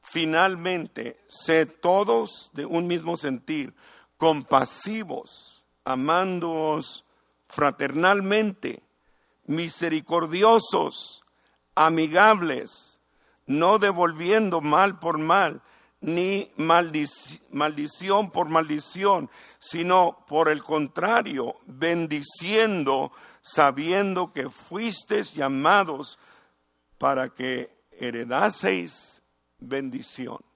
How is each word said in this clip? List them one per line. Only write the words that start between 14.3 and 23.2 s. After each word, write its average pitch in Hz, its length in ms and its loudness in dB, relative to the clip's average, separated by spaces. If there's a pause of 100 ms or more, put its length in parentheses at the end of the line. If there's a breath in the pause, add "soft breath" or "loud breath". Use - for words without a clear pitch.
mal 170 380 4
por 165 180 -2
mal, 160 460 2 (380 soft breath)
ni 180 580 -2
maldici-, 160 840 0 (100)
maldición 151 800 -2
por 170 200 -2
maldición, 160 800 0 (280 loud breath)
sino 175 680 0
por 156 240 2
el 151 120 0
contrario, 160 1000 -2
bendiciendo, 160 1500 -2 (300 loud breath)